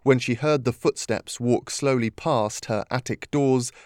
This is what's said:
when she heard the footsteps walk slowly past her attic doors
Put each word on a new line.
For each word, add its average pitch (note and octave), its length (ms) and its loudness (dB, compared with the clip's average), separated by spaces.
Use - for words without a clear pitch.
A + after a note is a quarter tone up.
when C3 140 6
she B2 140 -2
heard D3 320 0
the A#2+ 80 0
footsteps - 640 -4
walk A#2+ 300 0
slowly C3 400 0
past A2+ 560 -2
her G#2+ 260 -2
attic - 400 -6
doors C3 420 2